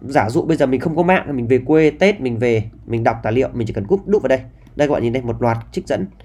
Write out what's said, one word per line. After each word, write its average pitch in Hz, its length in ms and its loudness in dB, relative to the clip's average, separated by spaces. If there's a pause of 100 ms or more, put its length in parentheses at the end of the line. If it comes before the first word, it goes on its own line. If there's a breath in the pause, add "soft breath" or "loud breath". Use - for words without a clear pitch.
giả 123 280 0
dụ 139 120 0
bây 160 160 0
giờ 147 80 2
mình 127 140 2
không 160 160 -2
có 175 80 2
mạng, 170 320 0
mình 120 120 -4
về 127 180 4
quê 156 260 4
Tết 196 300 2
mình 123 160 -2
về, 113 320 0 (160)
mình 113 180 -2
đọc 113 200 2
tài 110 100 0
liệu, 131 200 2
mình 113 140 -4
chỉ 101 60 -6
cần 101 140 -4
cúp 196 200 0
đúp 196 140 2
vào 131 60 -2
đây. 131 120 2 (360 soft breath)
Đây 147 120 0
các 143 60 0
bạn - 100 -2
nhìn 117 100 0
đây, 131 100 -2
một 117 180 -4
loạt 117 160 0 (140)
trích 185 160 -8
dẫn, 180 200 -4 (180 soft breath)